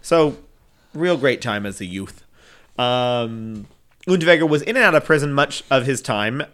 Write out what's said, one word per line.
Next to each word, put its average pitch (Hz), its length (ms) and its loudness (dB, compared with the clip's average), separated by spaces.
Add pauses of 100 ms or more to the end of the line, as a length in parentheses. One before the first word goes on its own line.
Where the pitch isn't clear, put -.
So, 156 360 2 (560)
real 170 240 0
great 127 240 0
time 104 240 -4
as 98 140 -10
a 98 60 -10
youth. 92 380 -12 (540)
Um, 117 880 -2 (400)
Unterweger 165 420 4
was 151 140 2
in 233 120 -2
and 247 100 2
out 175 100 4
of 143 100 4
prison 147 280 2
much 143 360 -2
of 131 160 2
his 131 160 -2
time, 110 400 -4 (120)